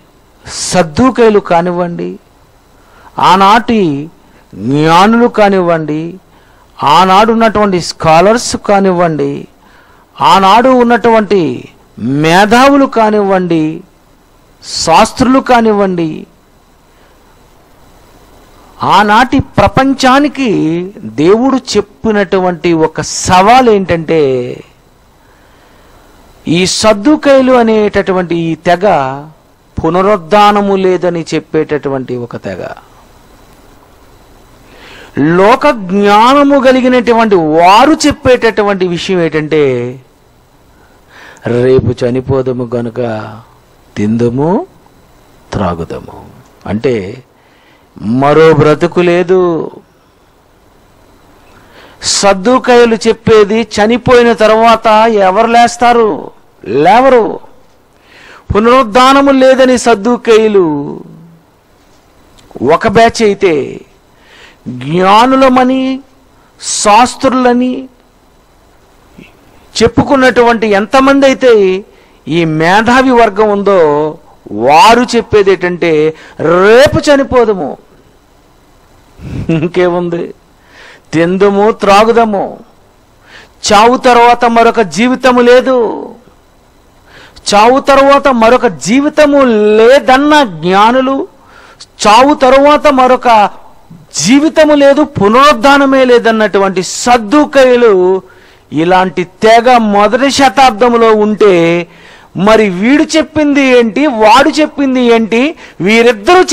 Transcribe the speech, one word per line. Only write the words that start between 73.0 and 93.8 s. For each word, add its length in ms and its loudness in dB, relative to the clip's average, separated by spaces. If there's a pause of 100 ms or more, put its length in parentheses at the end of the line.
వర్గం 380 0
ఉందో, 680 0 (340)
వారు 500 2 (140)
చెప్పేది 360 0
ఏంటంటే, 600 -2 (260)
"రేపు 720 2
చనిపోదము." 680 -2 (1700)
ఇంకేముంది? 840 -4 (800)
"తిందుము, 580 0
త్రాగుదము, 880 0 (1120)
చావు 240 2
తర్వాత 480 2
మరొక 360 2
జీవితము 600 0
లేదు." 680 0 (1400)
చావు 260 2
తర్వాత 480 2
మరొక 400 2
జీవితము 760 0 (340)
లేదన్న 640 2
జ్ఞానులు, 840 -2 (800)
చావు 260 4
తరువాత 540 2
మరొక 600 2 (640)